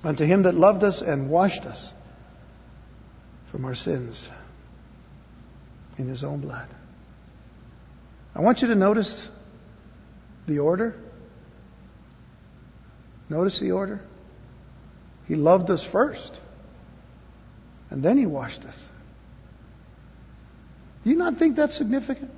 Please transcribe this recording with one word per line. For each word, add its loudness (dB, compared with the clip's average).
Unto 0
him 6
that 4
loved 6
us 0
and -2
washed 2
us -14
from -8
our -8
sins -6
in -6
his -8
own -6
blood. -12
I -2
want 4
you 2
to 2
notice 2
the -2
order. 0
Notice 0
the -2
order. -4
He -2
loved 4
us 0
first, -4
and -6
then 4
he 2
washed -8
us. -18
Do 2
you 4
not 0
think 2
that's 0
significant? -4